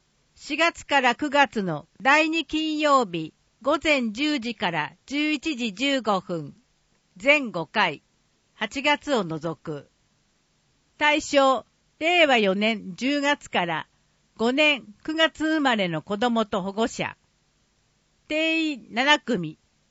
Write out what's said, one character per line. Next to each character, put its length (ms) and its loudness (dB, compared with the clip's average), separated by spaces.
四 220 -10
月 280 0
か 160 2
ら 140 2
九 160 -4
月 320 2
の 240 -4
第 260 4
二 160 -2
金 340 -4
曜 280 4
日、 280 -8
午 200 0
前 280 0
十 280 -2
時 180 -6
か 160 -2
ら 200 -4
十 240 -2
一 260 -4
時 160 -4
十 300 -2
五 180 0
分、 360 -10
全 360 2
五 140 -6
回、 360 -2
八 280 -8
月 320 0
を 100 2
除 360 -6
く。 300 -12
対 220 2
象、 460 2
令 280 4
和 120 4
四 160 2
年 420 -4
十 240 -2
月 300 -2
か 160 -2
ら 220 -6
五 160 0
年 320 2
九 120 -6
月 300 0
生 160 0
ま 160 2
れ 120 0
の 120 -4
子 160 -6
ど 140 0
も 160 0
と 160 -4
保 100 -6
護 140 -2
者。 300 -6
定 440 0
員 180 -12
七 280 2
組、 400 -4